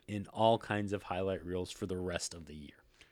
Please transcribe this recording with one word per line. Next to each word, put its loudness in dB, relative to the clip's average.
in -4
all 8
kinds 0
of -2
highlight 0
reels -2
for -6
the -2
rest -2
of -12
the -12
year. -14